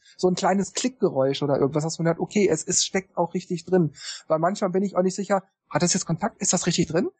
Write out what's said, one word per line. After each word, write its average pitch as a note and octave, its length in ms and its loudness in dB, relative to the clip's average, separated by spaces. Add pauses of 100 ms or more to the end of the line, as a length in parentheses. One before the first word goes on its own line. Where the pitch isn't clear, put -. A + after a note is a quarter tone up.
(160)
So - 120 2
ein F3+ 80 2
kleines F#3+ 380 0
Klickgeräusch C#3+ 680 0
oder C#3+ 160 2
irgendwas, C#3 260 2
was E3 140 -4
man E3 120 0
hört, E3 100 0
okay, F#3+ 280 2
es, D#3+ 160 0
es - 220 0
steckt - 320 -6
auch F3 160 -2
richtig F3+ 320 -6
drin. F3+ 260 4 (360)
Weil D#3+ 100 2
manchmal F#3 320 0
bin F#3+ 140 0
ich G3 120 -4
auch F3+ 60 2
nicht F#3 140 0
sicher, G3 260 -2 (280)
hat - 120 0
das F3 120 2
jetzt - 120 -4
Kontakt? - 360 -4
Ist - 120 -2
das F3+ 120 0
richtig E3+ 220 0
drin? F#3 220 0 (100)